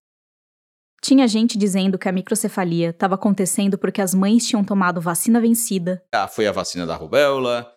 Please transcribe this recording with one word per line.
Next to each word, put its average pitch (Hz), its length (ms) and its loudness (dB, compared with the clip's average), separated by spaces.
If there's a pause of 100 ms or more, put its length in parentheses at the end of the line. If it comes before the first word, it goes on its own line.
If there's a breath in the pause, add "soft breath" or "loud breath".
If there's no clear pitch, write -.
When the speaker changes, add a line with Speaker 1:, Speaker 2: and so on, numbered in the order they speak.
(1000)
Speaker 1:
Tinha 269 280 4
gente 220 280 0
dizendo 190 420 0
que 196 100 -4
a 185 40 -2
microcefalia 180 800 -2
tava 185 220 -2
acontecendo 196 640 0
porque 196 240 -2
as 185 120 -2
mães 208 320 2
tinham 208 180 0
tomado 180 360 0
vacina 180 400 0
vencida. 190 640 0 (100)
Speaker 2:
Ah, 101 140 0
foi 110 200 -2
a 98 60 2
vacina 90 340 -6
da 80 100 -6
rubéola. 120 800 0